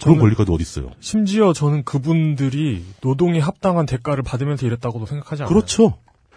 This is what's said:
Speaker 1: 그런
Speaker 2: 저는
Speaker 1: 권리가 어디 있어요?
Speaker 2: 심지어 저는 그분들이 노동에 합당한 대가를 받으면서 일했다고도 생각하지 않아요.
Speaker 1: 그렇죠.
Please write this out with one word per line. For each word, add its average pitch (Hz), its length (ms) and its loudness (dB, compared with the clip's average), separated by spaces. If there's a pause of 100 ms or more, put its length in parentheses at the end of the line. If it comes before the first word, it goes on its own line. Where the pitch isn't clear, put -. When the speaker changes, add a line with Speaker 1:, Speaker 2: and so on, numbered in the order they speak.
Speaker 1:
그런 151 160 6
Speaker 2:
저는 - 20 2
Speaker 1:
권리가 110 320 4
어디 80 120 2
있어요? 67 260 -8 (100)
Speaker 2:
심지어 208 540 0
저는 147 300 0
그분들이 143 1000 -2 (180)
노동에 165 380 0
합당한 170 460 0
대가를 131 380 -4
받으면서 131 420 -4
일했다고도 117 400 -4
생각하지 143 380 -10
않아요. 113 100 -2
Speaker 1:
그렇죠. 214 440 4 (400)